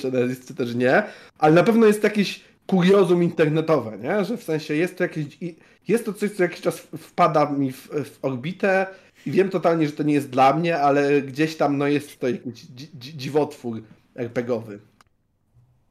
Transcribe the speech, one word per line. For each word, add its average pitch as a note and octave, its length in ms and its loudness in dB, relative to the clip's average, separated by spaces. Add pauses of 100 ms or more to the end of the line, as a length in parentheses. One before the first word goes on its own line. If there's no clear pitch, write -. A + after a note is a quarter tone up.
(120)
Genesis, B2+ 340 -2
czy - 100 -18
też A#2+ 200 -6
nie, C3 280 4 (340)
ale D#3 160 6
na F3 100 8
pewno A3+ 240 4
jest G#3 160 4
jakieś G#3 380 -2 (260)
kuriozum F3+ 560 4
internetowe, D#3 760 0
nie? F3 280 -4
Że G#3+ 120 -6
w - 60 -16
sensie D#3 320 -6
jest F3+ 220 -4
to F#3 60 -2
jakieś, D#3+ 220 -6 (160)
i-, E3+ 140 -10 (320)
jest A3+ 180 0
to G#3 80 -6
coś, G#3 180 -4
co F#3 120 -2
jakiś F3 180 -4
czas D#3+ 180 -4
w-, - 180 -18
wpada D#3 540 0
mi C#3 200 -2
w, - 160 -18
w C#3 340 -8
orbitę F#3 680 -2 (380)
i D3 60 -6
wiem F#3 180 2
totalnie, E3+ 360 0
że D3 80 -4
to D3+ 100 -6
nie D3 100 0
jest C#3 160 0
dla C3+ 240 4
mnie, E3 260 0
ale C#3+ 420 2
gdzieś C#3+ 340 -4
tam, C#3+ 220 0
no, C#3+ 100 0
jest C#3+ 320 -4
to C3+ 100 -2
jakiś A#2+ 240 -6
dzi-, B2 400 -20
dzi-, C#3 240 -18
dziwotwór C3 680 -4 (320)
R A#2 180 -8
P B2+ 100 -2
G A#2+ 120 -2
owy. A2 240 -10 (1120)